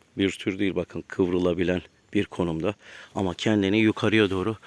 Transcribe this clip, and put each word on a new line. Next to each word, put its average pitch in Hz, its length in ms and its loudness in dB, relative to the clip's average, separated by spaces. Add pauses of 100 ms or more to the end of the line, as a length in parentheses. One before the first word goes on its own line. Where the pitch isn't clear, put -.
(160)
bir 95 140 2
tür 95 280 -4
değil. 95 180 0
Bakın 85 320 -6
kıvrılabilen 90 720 0 (300)
bir 101 120 0
konumda. 85 500 -2 (400)
Ama 95 200 -2
kendini 104 440 2
yukarıya 107 520 2
doğru 95 260 -2 (100)